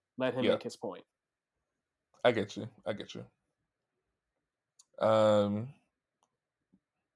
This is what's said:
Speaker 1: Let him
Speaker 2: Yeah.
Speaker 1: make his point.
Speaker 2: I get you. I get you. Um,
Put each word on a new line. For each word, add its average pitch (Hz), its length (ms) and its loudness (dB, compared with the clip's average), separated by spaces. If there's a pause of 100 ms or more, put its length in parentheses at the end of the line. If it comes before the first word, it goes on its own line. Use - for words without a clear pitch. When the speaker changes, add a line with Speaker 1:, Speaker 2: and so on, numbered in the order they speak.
(200)
Speaker 1:
Let 127 160 -2
him 127 80 -2
Speaker 2:
Yeah. 101 80 2
Speaker 1:
make - 100 0
his 117 140 -12
point. 92 280 -12 (1200)
Speaker 2:
I 123 80 6
get 104 240 -2
you. 110 120 -10 (180)
I 110 80 -4
get 107 220 -14
you. 113 100 -14 (1800)
Um, 107 680 4 (1500)